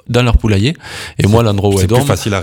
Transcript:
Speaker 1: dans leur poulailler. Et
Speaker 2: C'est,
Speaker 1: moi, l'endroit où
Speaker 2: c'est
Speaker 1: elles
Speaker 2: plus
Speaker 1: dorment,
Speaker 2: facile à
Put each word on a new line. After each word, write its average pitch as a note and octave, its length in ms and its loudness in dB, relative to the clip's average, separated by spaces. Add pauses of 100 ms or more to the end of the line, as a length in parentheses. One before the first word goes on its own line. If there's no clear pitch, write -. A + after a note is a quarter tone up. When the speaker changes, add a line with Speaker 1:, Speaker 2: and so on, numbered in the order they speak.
Speaker 1:
dans B2 140 0
leur A#2 160 2
poulailler. G#2+ 300 0 (500)
Et - 20 -2
Speaker 2:
C'est, G2 60 2
Speaker 1:
moi, A2+ 160 4
l'endroit G2+ 260 0
où G2+ 40 2
Speaker 2:
c'est G2 80 0
Speaker 1:
elles F#2 60 0
Speaker 2:
plus A2 100 0
Speaker 1:
dorment, C#3 100 0
Speaker 2:
facile G#2 260 -2
à F#2+ 100 -4